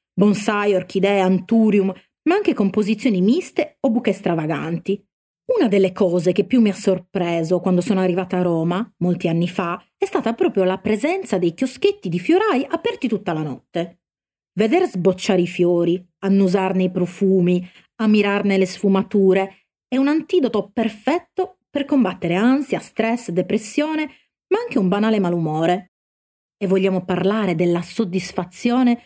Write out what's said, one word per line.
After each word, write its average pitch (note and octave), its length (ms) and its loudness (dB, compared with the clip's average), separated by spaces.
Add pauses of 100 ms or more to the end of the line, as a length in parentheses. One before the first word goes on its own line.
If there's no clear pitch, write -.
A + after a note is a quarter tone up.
(120)
Bonsai, G#3 640 0
orchidee, F#3+ 460 0
anturium, F#3+ 720 2 (340)
ma E4 100 2
anche G4+ 180 0
composizioni G#3 680 0
miste - 580 0
o B3 100 0
buche A3 220 0
stravaganti. D#3+ 920 -4 (560)
Una C#4+ 100 4
delle F#3+ 240 2
cose F3+ 400 2
che F#3+ 120 0
più B3 160 2
mi A3 80 4
ha F#3+ 60 0
sorpreso F3 840 -2
quando F3+ 200 2
sono F#3+ 200 0
arrivata F#3 360 -2
a F3+ 60 0
Roma, F3 440 0 (120)
molti F3 300 -2
anni E3 200 0
fa, F3 340 -4 (140)
è - 80 -6
stata A#3 300 -2
proprio G#3 300 0
la F#3 120 0
presenza G#3+ 640 -2
dei E3+ 160 0
chioschetti G4 560 -2
di E3+ 80 -2
fiorai E4 500 2
aperti E4 400 -4
tutta F#3 240 -4
la D#3 100 -4
notte. E3 520 -8 (640)
Veder C4+ 300 2
sbocciare F#3 540 0
i F3 40 0
fiori, F3 580 0 (140)
annusarne F#3+ 640 2
i F#3 80 0
profumi, F3+ 720 0 (360)
ammirarne G3+ 580 2
le F#3+ 80 2
sfumature, F#3+ 1000 0 (180)
è B3 100 -4
un C4+ 120 2
antidoto D4+ 640 0
perfetto D#4+ 840 -4 (120)
per C#4+ 140 -4
combattere G3 500 0
ansia, B3 460 0
stress, A3+ 500 -4
depressione, D4 800 -2 (380)
ma G4 100 0
anche A#4+ 220 -2
un F#3 80 2
banale G#3+ 320 2
malumore. E3+ 720 -2 (640)
E G3+ 100 -4
vogliamo F#3+ 380 0
parlare F#3 500 0
della F3 280 0
soddisfazione A3+ 1200 -2